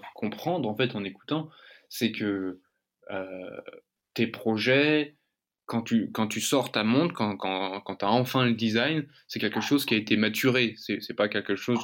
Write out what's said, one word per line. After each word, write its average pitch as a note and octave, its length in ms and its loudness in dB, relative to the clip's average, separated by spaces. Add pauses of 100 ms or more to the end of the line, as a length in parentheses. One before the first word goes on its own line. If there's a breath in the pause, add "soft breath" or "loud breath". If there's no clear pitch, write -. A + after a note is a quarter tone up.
(160)
comprendre, C3 540 -4
en G#2+ 60 -4
fait, B2+ 200 0
en G#2 80 -4
écoutant, D3+ 460 -6 (400 soft breath)
c'est A2+ 240 -2
que, F#2+ 480 -4 (500)
euh, F#2+ 480 -8 (540)
tes A#2 140 0
projets, C3 920 2 (480)
quand A#2 160 -2
tu, A2 300 0
quand A2 160 0
tu A2 140 -6
sors C3 300 2
ta A2 120 0
montre, C#3+ 300 4
quand, G#2 240 -2
quand, F#2+ 440 -4
quand G2 160 -8
t'as G2+ 100 0
enfin B2+ 380 4
le A#2+ 80 4
design, A#2 520 2 (220 soft breath)
c'est - 120 -6
quelque A2 220 0
chose C#3 240 2
qui - 80 0
a A2+ 40 4
été - 200 2
maturé. A2 600 2
C'est, G#2+ 240 -4
c'est - 120 -8
pas G#2 160 2
quelque G2+ 260 -2
chose A#2 280 0